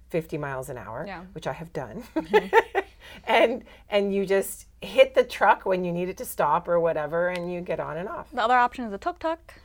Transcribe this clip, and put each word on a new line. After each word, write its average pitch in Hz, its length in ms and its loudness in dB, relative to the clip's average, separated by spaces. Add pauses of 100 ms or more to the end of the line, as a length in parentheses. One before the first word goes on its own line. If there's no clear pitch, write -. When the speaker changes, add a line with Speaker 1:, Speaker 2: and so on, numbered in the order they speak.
(100)
Speaker 1:
fifty 170 260 -4
miles 139 320 -6
an 127 80 -8
hour, 113 300 -10
Speaker 2:
Yeah. 180 160 -12 (100)
Speaker 1:
which 165 140 -10
I 135 80 -4
have 165 200 -14
done. 135 300 -8 (100)
Speaker 2:
Mm-hmm. 370 680 2
Speaker 1:
<laughs> - 40 -20 (380)
And, 233 380 4 (260)
and 202 240 2
you 196 100 2
just 196 420 0 (140)
hit 254 340 4
the 254 100 6
truck 226 420 2
when 185 180 0
you 175 80 -2
need 180 160 -2
it 185 80 -8
to 254 80 -10
stop 165 440 0
or 175 120 4
whatever, 165 480 0
and 180 240 -4
you 175 80 -6
get 170 180 -4
on 147 200 -6
and 190 100 -8
off. 339 240 -10
Speaker 2:
The 233 100 -2
other 247 140 2
option 247 300 0
is 208 80 -8
a 202 40 -8
tuk-tuk, 330 560 -8 (100)